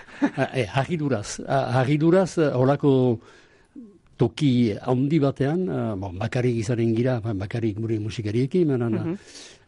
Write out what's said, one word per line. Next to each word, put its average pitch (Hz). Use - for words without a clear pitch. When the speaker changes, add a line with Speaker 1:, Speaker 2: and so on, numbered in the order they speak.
Speaker 1:
<laughs> -
A, 131
e, 127
harriduraz, 135
a, 135
harriduraz, 156
eh, 156
holako 135
toki 123
handi 131
batean, 139
eh, 127
bon, 95
bakarrik 120
izanen 117
gira, 120
ba, 113
bakarrik 104
gure 110
musikariekin, 117
baina, 120
Speaker 2:
Mhm. 113